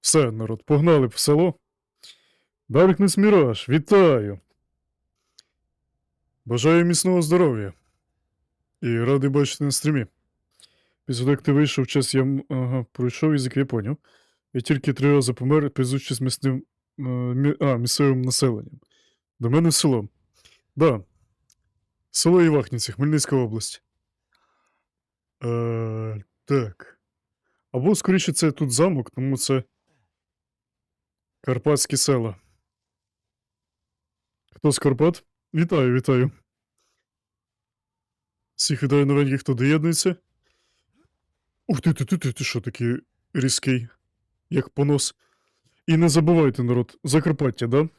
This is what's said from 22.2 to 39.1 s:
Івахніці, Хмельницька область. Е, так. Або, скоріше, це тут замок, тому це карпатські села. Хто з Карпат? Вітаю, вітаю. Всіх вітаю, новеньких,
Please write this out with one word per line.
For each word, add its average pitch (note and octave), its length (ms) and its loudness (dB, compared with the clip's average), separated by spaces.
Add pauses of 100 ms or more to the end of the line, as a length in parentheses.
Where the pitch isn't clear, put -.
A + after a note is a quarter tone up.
Івахніці, C#3 500 0
Хмельницька C#3+ 440 -2
область. A2+ 480 -4 (1600)
Е, A2+ 800 -6 (220)
так. B2 540 -6 (720)
Або, D3+ 240 0
скоріше, F#3+ 380 0
це D#3+ 180 0
тут C#3+ 200 -4
замок, C#3 400 0
тому C3+ 260 -4
це C3+ 260 -2 (1800)
карпатські C3+ 560 -2
села. A2+ 380 -2 (2250)
Хто D3 160 0
з - 80 -4
Карпат? D3 440 0 (300)
Вітаю, D#3 400 0
вітаю. B2+ 380 0 (2250)
Всіх - 280 -4
вітаю, C#3+ 220 2
новеньких, C#3 340 0